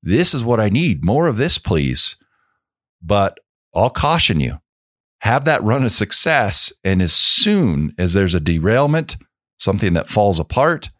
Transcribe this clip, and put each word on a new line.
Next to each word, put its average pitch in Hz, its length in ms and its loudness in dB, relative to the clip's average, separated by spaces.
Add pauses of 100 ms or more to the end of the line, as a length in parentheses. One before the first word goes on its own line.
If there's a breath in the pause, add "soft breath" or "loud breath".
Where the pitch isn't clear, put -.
This 110 320 0
is 123 100 -4
what 117 160 0
I 107 80 2
need. 101 360 0
More 135 220 2
of 127 100 -2
this, 147 220 0
please." - 580 0 (840)
But 98 380 0 (340)
I'll 113 160 2
caution 147 480 0
you, 65 220 -4 (640)
have 127 240 0
that 151 180 0
run 120 180 0
of 123 80 0
success. 110 840 0 (120)
And 95 180 2
as 85 100 2
soon 98 880 2
as 87 140 0
there's 92 220 0
a 90 60 0
derailment, 113 760 0 (420)
something 98 340 -2
that 85 160 -2
falls 101 300 0
apart 147 600 -2